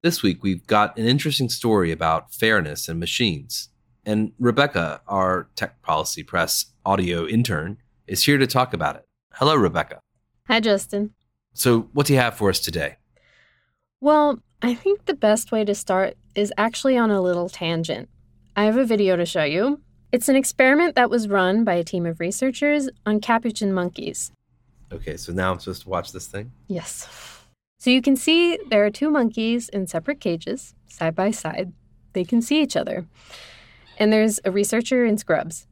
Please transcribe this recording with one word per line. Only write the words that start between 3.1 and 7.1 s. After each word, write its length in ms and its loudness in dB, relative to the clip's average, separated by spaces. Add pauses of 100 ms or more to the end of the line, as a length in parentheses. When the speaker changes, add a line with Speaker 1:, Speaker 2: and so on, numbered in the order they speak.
Speaker 1:
And 340 -2
Rebecca, 680 0
our 480 -2
Tech 260 -8
Policy 420 -4
Press 500 -4 (120)
audio 420 0